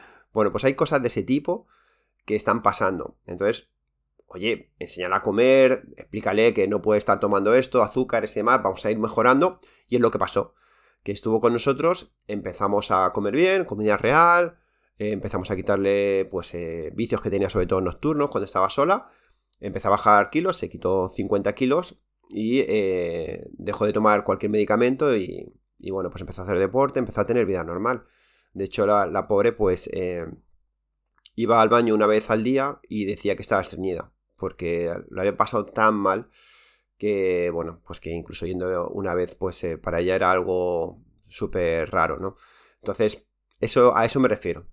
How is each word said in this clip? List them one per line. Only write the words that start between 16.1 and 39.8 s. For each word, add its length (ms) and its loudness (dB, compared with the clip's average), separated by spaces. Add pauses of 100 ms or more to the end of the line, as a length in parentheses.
pues, 240 -8
eh, 400 -8
vicios 280 -4
que 80 -4
tenía, 200 0
sobre 180 0
todo 120 2
nocturnos, 500 -2
cuando 160 -4
estaba 240 0
sola. 400 0 (520)
Empezó 260 -6
a 40 4
bajar 380 4
kilos, 280 -2
se 120 -8
quitó 380 -2
cincuenta 480 -2
kilos 460 -2 (280)
y, 320 -2
eh, 880 -2
dejó 340 -6
de 80 0
tomar 300 4
cualquier 280 -2
medicamento 640 2
y, 380 -6 (240)
y, 140 -12
bueno, 180 -6
pues 120 -14
empezó 200 -12
a 40 -10
hacer 120 -2
deporte, 420 0
empezó 220 -4
a 40 0
tener 200 2
vida 180 -2
normal. 420 -6 (480)
De 100 -6
hecho, 220 -2
la, 200 4
la 220 -4
pobre, 240 4
pues, 420 0
eh, 320 -6 (1080)
iba 260 4
al 80 6
baño 240 4
una 140 4
vez 220 2
al 140 0
día 440 -2
y 180 -4
decía 300 -2
que 60 -12
estaba 200 0
estreñida, 520 -8 (240)
porque 560 -4 (160)
lo 100 -10
había 160 0
pasado 300 0
tan 300 2
mal 340 0 (680)
que, 540 0
bueno, 340 -6
pues 140 -14
que 120 -10
incluso 340 -10
yendo 440 -4
una 240 -4
vez, 220 -2
pues, 280 -6
eh, 140 -4
para 220 -4